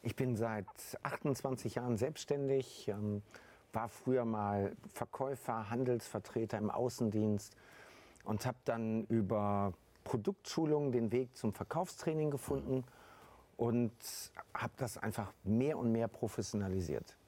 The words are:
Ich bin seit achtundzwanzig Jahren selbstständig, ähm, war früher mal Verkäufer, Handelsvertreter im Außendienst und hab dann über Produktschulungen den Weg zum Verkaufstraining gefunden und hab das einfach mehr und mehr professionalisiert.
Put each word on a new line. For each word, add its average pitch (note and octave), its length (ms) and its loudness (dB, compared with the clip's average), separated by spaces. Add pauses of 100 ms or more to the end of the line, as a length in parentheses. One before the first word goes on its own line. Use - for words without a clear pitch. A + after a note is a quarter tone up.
Ich A#2 120 -2
bin B2+ 200 2
seit G#2+ 300 0 (380)
achtundzwanzig B2+ 720 -2
Jahren A#2+ 200 2
selbstständig, C3+ 920 0
ähm, G#2 340 -2 (500)
war A2+ 160 -2
früher B2+ 380 2
mal G#2 500 2 (160)
Verkäufer, A#2+ 800 -4
Handelsvertreter A#2 880 0
im G#2+ 140 0
Außendienst G#2+ 840 2 (680)
und G#2+ 240 -2
hab B2 80 0 (100)
dann A2 400 0
über G2+ 680 2 (300)
Produktschulungen D3 880 0
den A#2 200 2
Weg B2 260 0
zum G#2+ 160 0
Verkaufstraining D#3 760 -2
gefunden C3+ 520 0 (760)
und A#2 340 4 (640)
hab - 220 -4
das - 200 -4
einfach G#2+ 360 -4 (100)
mehr B2 340 4
und A#2 140 2
mehr A2+ 160 4
professionalisiert. F#2+ 1080 -2 (120)